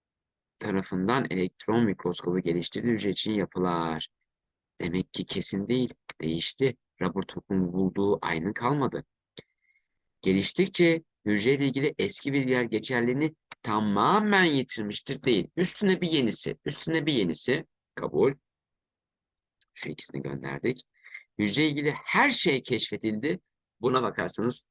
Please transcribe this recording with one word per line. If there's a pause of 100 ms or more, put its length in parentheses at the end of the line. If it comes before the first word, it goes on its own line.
(600)
Tarafından
elektron
mikroskobu
geliştirdiği
hücre
için
yapılar. (720)
Demek
ki
kesin
değil. (280)
Değişti. (240)
Robert
Hooke'un
bulduğu
aynı
kalmadı. (1160)
Geliştikçe (220)
hücreyle
ilgili
eski
bilgiler
geçerliliğini (280)
tamamen
yitirmiştir.
Değil.
Üstüne
bir
yenisi.
Üstüne
bir
yenisi. (300)
Kabul. (1400)
Şu
ikisini
gönderdik. (540)
Hücreyle
ilgili
her
şey
keşfedildi. (420)
Buna
bakarsanız